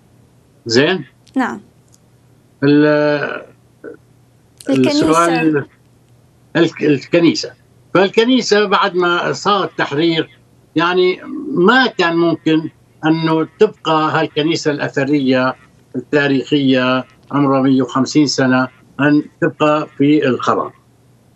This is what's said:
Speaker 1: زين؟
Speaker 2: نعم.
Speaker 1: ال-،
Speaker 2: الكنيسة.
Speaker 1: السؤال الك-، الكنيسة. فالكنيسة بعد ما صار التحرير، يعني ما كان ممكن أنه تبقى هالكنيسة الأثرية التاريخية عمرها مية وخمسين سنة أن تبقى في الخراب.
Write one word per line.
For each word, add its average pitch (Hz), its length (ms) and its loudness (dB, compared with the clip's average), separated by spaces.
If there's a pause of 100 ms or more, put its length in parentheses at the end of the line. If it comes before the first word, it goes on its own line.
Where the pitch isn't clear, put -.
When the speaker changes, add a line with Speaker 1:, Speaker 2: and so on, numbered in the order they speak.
(680)
Speaker 1:
زين؟ 143 380 0 (320)
Speaker 2:
نعم. 226 240 -4 (1040)
Speaker 1:
ال-، 147 800 0 (1300)
Speaker 2:
الكنيسة. 135 400 0
Speaker 1:
السؤال 160 560 0 (880)
الك-، - 260 0
الكنيسة. 151 720 0 (420)
فالكنيسة 208 680 2
بعد 190 300 0
ما 175 380 -2
صار 185 320 -2
التحرير، 160 760 -4 (380)
يعني 180 440 0 (280)
ما 220 380 2
كان 170 300 -2
ممكن 160 540 0 (340)
أنه 160 440 0 (100)
تبقى 160 600 0
هالكنيسة 156 500 -2
الأثرية 135 840 -2 (400)
التاريخية 131 1080 0 (260)
عمرها 135 320 0
مية 131 200 2
وخمسين 135 440 0
سنة 127 420 0 (320)
أن 147 220 2 (180)
تبقى 151 480 0 (100)
في 143 280 2
الخراب. 117 460 -2 (640)